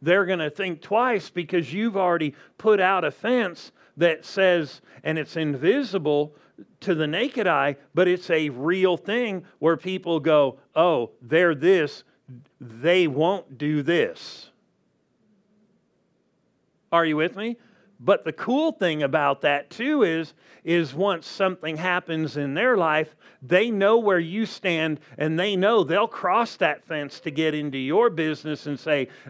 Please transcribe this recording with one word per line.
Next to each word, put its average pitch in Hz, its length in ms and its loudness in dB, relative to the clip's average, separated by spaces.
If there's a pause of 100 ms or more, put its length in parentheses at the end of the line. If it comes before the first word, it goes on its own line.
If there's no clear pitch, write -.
They're 180 240 2
gonna 170 240 -2
think 175 320 -8
twice 226 480 0
because 165 440 -4
you've 208 240 -2
already 170 360 0 (240)
put 214 220 4
out 185 240 2
a 147 80 -2
fence 214 640 -4 (240)
that 160 260 2
says, 175 560 0 (240)
and 156 160 -2
it's 151 160 -8
invisible 151 960 0 (460)
to 185 160 -2
the 156 120 -2
naked 208 400 -2
eye, 143 280 2 (180)
but 180 140 4
it's 180 220 -2
a 160 180 2
real 170 480 0
thing 202 480 -4 (160)
where 165 160 2
people 175 460 -4
go, 147 360 4 (160)
"Oh, 156 380 2 (100)
they're 160 320 4
this, 151 520 0 (560)
they 143 460 0
won't 151 500 -2
do 147 240 -2
this." 135 720 -2 (2500)
Are 170 120 4
you 156 120 -2
with 160 180 -2
me? 226 220 -8 (420)
But 196 240 2
the 160 80 -6
cool 294 400 -2
thing 156 320 -2
about 139 380 0
that 143 280 0
too 277 340 0
is, 165 300 -2 (300)
is 165 300 0
once 175 340 -2
something 180 480 -4
happens 165 640 -4
in 143 160 -4
their 226 240 0
life, 156 400 0 (240)
they 180 280 4
know 208 280 4
where 202 220 2
you 180 260 -4
stand 160 560 -2 (160)
and 156 200 -2
they 196 200 0
know 202 260 4
they'll 180 240 0
cross 214 500 -2
that 156 280 -2
fence 147 360 -8
to 156 100 -8
get 156 220 0
into 147 240 -6
your 160 320 0
business 156 560 -6
and 143 140 -8
say, 143 300 -2 (200)